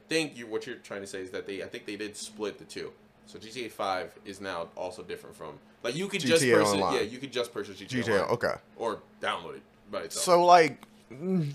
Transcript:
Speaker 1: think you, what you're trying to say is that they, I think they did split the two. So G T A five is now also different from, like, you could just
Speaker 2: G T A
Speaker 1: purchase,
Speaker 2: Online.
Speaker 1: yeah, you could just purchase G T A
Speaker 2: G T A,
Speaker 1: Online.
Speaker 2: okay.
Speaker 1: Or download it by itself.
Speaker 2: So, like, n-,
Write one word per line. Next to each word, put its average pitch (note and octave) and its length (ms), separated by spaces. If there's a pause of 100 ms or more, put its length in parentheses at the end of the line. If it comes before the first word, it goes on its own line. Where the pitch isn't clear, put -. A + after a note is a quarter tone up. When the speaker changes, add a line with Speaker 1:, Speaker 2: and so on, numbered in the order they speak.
Speaker 1:
think D3+ 300
you, A#2+ 100
what A2 200
you're B2 100
trying G2+ 240
to G2 60
say F#2+ 140
is F#2 100
that F#2 160
they, F#2+ 160
I - 40
think - 180
they G#2 100
did G#2 200
split G#2+ 440
the G#2 60
two. E2+ 260 (340)
So - 140
G G#2+ 100
T A#2 160
A G#2+ 40
five F#2+ 440 (120)
is G2 160
now F2 340
also F2 280
different F2 320
from, D#2 240 (240)
like, B2 120
you F#3 120
could G3 140
just D#3+ 200
Speaker 2:
G C3 60
T A#2+ 40
A A2+ 60
Speaker 1:
purchase, G#2+ 160
Speaker 2:
Online. F#2+ 220
Speaker 1:
yeah, A#2+ 60
you G#2+ 180
could C3 120
just A2+ 220
purchase G2+ 240
G G2 80
T B2 140
A A2+ 40
Speaker 2:
G - 40
T A2+ 40
A, G2 100
Speaker 1:
Online. F#2+ 120
Speaker 2:
okay. G2+ 200 (240)
Speaker 1:
Or A2 220 (220)
download F2 360
it - 40 (300)
by G2 100
itself. - 240
Speaker 2:
So, F3 200
like, E3+ 400 (260)
n-, D#3 440